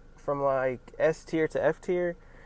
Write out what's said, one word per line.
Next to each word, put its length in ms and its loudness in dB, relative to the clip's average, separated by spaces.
from, 260 -4
like, 380 0
S 240 2
tier 240 0
to 160 -2
F 160 2
tier 380 -2